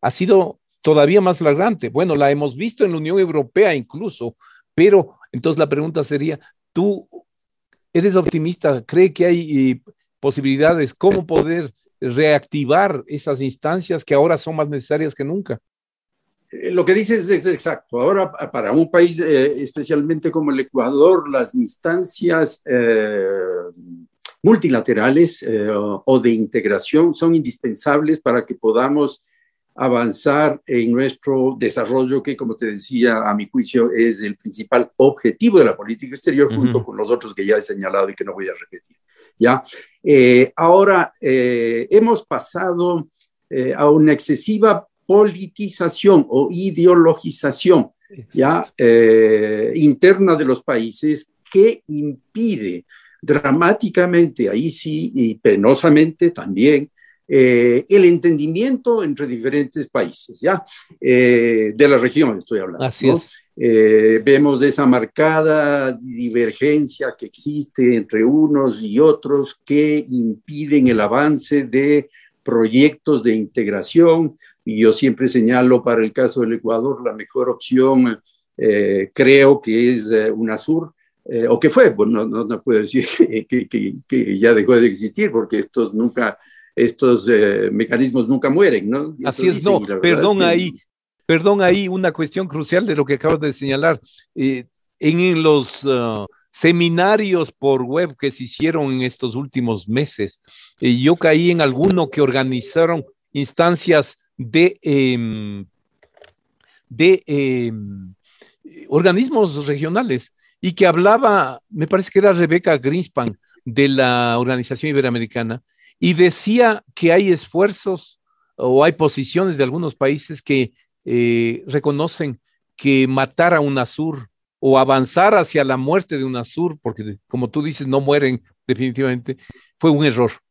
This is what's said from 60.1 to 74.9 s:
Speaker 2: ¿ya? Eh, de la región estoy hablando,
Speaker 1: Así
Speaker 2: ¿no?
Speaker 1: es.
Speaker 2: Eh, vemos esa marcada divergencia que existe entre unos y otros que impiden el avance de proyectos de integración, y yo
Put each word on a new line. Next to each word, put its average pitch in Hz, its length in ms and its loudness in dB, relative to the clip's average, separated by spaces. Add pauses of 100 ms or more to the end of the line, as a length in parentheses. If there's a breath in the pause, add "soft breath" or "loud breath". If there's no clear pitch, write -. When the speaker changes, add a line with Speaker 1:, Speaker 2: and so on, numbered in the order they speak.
Speaker 2:
¿ya? 170 200 0 (380 loud breath)
Eh, 120 720 2
de 135 140 4
la 139 100 6
región 123 400 0
estoy 101 220 -6
hablando, 95 260 -10
Speaker 1:
Así 131 220 -2
Speaker 2:
¿no? 143 80 4
Speaker 1:
es. - 240 -8 (160)
Speaker 2:
Eh, 110 720 4
vemos 139 360 4
esa 139 240 0
marcada 147 1080 0
divergencia 123 1200 -2
que - 100 -16
existe 143 680 -2
entre 110 300 -2
unos 139 560 0
y 110 180 -4
otros 139 640 0
que 151 460 0
impiden 131 800 -2
el 113 120 2
avance 139 640 0
de 139 460 0 (340 soft breath)
proyectos 120 800 0
de 113 120 2
integración, 147 1000 0 (300 soft breath)
y 110 160 -4
yo 113 100 6